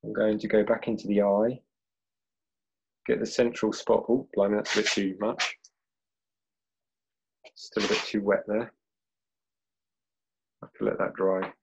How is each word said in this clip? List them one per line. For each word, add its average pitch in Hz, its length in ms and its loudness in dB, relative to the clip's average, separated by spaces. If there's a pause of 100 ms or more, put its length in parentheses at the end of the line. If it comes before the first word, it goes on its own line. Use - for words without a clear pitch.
I'm 107 100 -8
going 107 260 2
to 110 80 -6
go 107 160 4
back 113 240 0
into 107 200 -4
the 101 140 2
eye, 104 380 2 (1500)
get 123 140 0
the 113 60 -2
central 117 480 0
spot. - 360 0
Oh, 123 240 2
blimey, 101 220 2
that's 107 180 -2
a - 80 2
bit 107 60 0
too 98 320 -2
much. 113 380 -4 (2000)
Still - 300 -4
a - 20 -2
bit 107 120 2
too - 240 -2
wet 98 240 2
there. 110 260 -2 (1900)
I - 40 -16
have - 140 -20
to 107 60 -2
let - 120 0
that - 160 -2
dry. 95 380 0 (120)